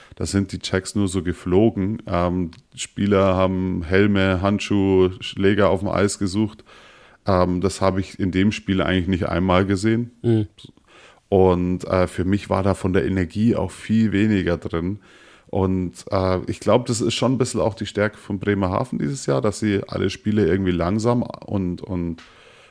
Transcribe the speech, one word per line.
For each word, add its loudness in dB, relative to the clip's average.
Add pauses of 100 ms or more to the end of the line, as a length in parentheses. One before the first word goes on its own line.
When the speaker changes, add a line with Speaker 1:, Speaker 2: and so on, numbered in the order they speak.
(160)
Speaker 1:
da -6
sind 0
die -6
Checks -4
nur 0
so -2
geflogen. 0
Ähm, 0 (240)
Spieler 2
haben 0
Helme, 2
Handschuhe, 2
Schläger 2
auf 0
dem -4
Eis 0
gesucht. -2 (600)
Ähm, 2
das -2
habe 0
ich -8
in -2
dem 2
Spiel -2
eigentlich 0
nicht 0
einmal 2
gesehen. 0 (120)
Speaker 2:
Mhm. 2 (800)
Speaker 1:
Und, 4
äh, 2
für -4
mich -2
war 0
da 2
von -2
der 2
Energie 0
auch -4
viel 0
weniger 2
drin. -6 (480)
Und, -2
äh, 0 (100)
ich -8
glaub, 2
das -2
ist 0
schon 0
ein -2
bisschen -2
auch 0
die -8
Stärke -2
von -8
Bremerhaven -2
dieses -6
Jahr, 0
dass -2
sie 0
alle -4
Spiele 0
irgendwie 2
langsam 0
und, -6
und, -6 (480)